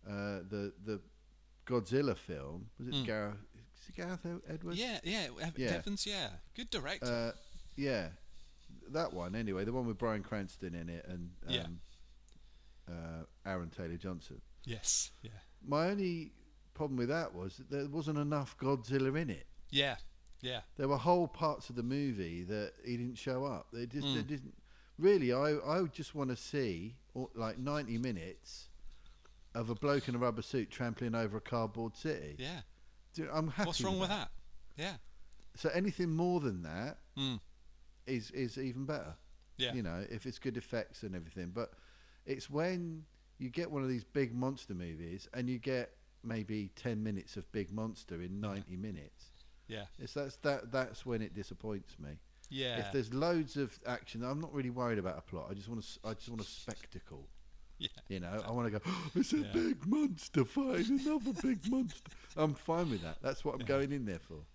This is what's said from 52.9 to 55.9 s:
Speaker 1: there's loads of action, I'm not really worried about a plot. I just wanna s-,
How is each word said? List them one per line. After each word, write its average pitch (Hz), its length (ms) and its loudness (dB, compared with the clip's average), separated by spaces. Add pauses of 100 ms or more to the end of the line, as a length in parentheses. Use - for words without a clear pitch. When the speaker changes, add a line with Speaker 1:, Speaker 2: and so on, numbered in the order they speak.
Speaker 1:
there's 117 220 0
loads 156 440 2
of 135 300 -2
action, 120 360 -4
I'm 139 180 0
not 143 120 -6
really 131 180 0
worried 120 280 2
about 90 180 0
a - 40 -8
plot. - 280 -6
I 98 40 -4
just 101 160 -8
wanna 117 120 -2
s-, - 220 -10